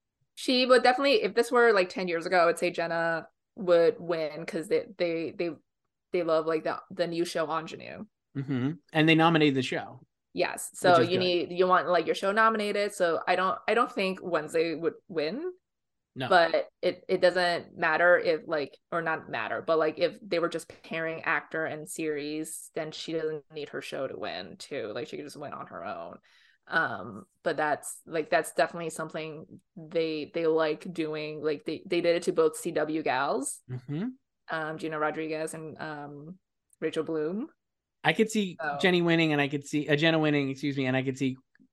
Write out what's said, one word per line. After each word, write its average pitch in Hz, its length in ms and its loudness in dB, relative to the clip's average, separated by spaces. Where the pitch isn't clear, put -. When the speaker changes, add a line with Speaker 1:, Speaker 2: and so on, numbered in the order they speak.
Speaker 1:
She 254 320 0
would 247 160 6
definitely, 254 400 4
if 202 100 -2
this 233 180 0
were, 240 220 6
like, 185 160 2
ten 185 180 -6
years 170 200 -4
ago, 185 100 2
I 170 80 6
would 165 140 2
say 175 100 2
Jenna 165 560 -2
would 170 440 4
win, 165 460 -4
'cause 160 220 -6
they, 160 180 0
they, 165 320 -2
they, 170 180 -4
they 180 80 0
love, 160 240 2
like, 160 180 0
the, 160 160 -2
the 175 160 -2
new 170 180 -2
show 165 220 -4
Ingenue. 156 580 -8
Speaker 2:
Mm-hmm. 135 360 -2
And 156 160 6
they 160 60 8
nominated 160 400 6
the 131 80 0
show. 127 380 -8
Speaker 1:
Yes. - 400 -4
Speaker 2:
Which - 60 -18
Speaker 1:
So 180 220 6
Speaker 2:
is 175 80 2
Speaker 1:
you 180 80 0
Speaker 2:
good. 185 60 2
Speaker 1:
need, 175 280 0
you 180 140 2
want, 175 220 4
like, 170 180 2
your - 80 0
show 196 180 0
nominated. 208 640 2
So 170 340 0
I 180 80 4
don't, 185 220 0
I 208 60 2
don't 233 180 2
think 190 300 -2
Wednesday 165 540 0
would 160 180 -2
win. 170 340 -4
Speaker 2:
No. 135 120 -6
Speaker 1:
But 165 420 4
it, - 260 -4
it 185 140 0
doesn't 175 560 0
matter 170 400 4
if, 160 280 0
like, 147 300 -4
or 170 100 -2
not 160 280 -4
matter, 113 360 -4
but, 160 120 2
like, 156 220 0
if 165 220 0
they 185 180 -2
were 165 100 0
just 165 200 -8
pairing 160 380 -6
actor 160 440 -4
and 151 220 -8
series, 156 880 -6
then 156 160 -6
she - 220 -10
doesn't 156 300 -4
need 147 160 -10
her 143 120 -8
show 143 260 -8
to - 100 -8
win 90 400 -8
too. 113 360 -8
Like, 123 140 -8
she - 80 -14
could 147 100 -10
just 139 120 -16
win 143 160 -12
on 135 140 -12
her 87 180 -12
own. 87 320 -10
Um, 117 580 -4
but 165 140 -2
that's, 151 480 -2
like, 156 240 -4
that's 160 240 0
definitely 170 360 0
something 160 560 -10
they, 160 560 -2
they 165 140 0
like 160 440 2
doing. 156 500 -6
Like, 147 220 -2
they, 160 220 -6
they 175 160 0
did 170 160 4
it 175 60 -2
to 180 100 0
both 160 240 4
C 170 140 -6
W 156 300 -2
gals, 147 580 -2
Speaker 2:
Mm-hmm. 143 340 -6
Speaker 1:
um, 160 260 -4
Gina 156 220 -6
Rodriguez 156 540 -2
and, 160 260 -12
um, 147 560 -12
Rachel 160 220 -2
Bloom. 165 440 -4
Speaker 2:
I 156 100 4
could 220 180 4
see 196 280 -2
Speaker 1:
So 147 220 -4
Speaker 2:
Jenny 180 200 6
winning, 165 300 4
and 143 100 2
I 143 60 2
could 143 180 -4
see, 147 220 -2
uh, 147 80 6
Jenna 160 240 4
winning, 147 300 2
excuse 135 260 -4
me, 135 120 0
and 131 100 2
I 131 60 0
could 131 140 -4
see 131 200 -2